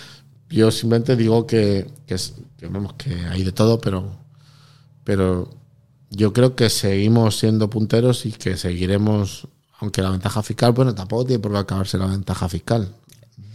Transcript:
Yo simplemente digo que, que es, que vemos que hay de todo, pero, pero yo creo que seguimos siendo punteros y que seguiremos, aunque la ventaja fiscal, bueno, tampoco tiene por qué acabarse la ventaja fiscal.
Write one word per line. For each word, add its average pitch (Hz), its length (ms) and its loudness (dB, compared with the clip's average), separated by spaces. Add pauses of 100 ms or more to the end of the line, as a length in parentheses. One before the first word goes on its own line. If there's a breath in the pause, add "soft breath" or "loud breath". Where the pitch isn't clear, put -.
(500 loud breath)
Yo 110 220 4
simplemente 117 460 2
digo 113 300 4
que, 101 440 0 (160)
que 92 60 -8
es, - 220 -8 (220)
que 85 100 -16
vemos 98 260 -8
que - 200 -8 (120)
hay 90 180 -4
de 92 80 -2
todo, 113 300 2
pero, 95 280 -4 (960 soft breath)
pero 92 460 0 (640)
yo 104 200 2
creo 127 240 4
que 113 140 4
seguimos 107 680 2
siendo 110 300 2
punteros 113 560 0
y 107 60 -6
que 95 240 -4
seguiremos, 98 960 0 (300)
aunque 98 220 -4
la 95 100 0
ventaja 101 320 -2
fiscal, 120 280 0
bueno, 123 240 0
tampoco 113 300 -4
tiene 127 160 0
por 104 100 -4
qué 101 60 0
acabarse 95 400 -2
la 92 80 -2
ventaja 95 420 -4
fiscal. 95 460 -4 (600 loud breath)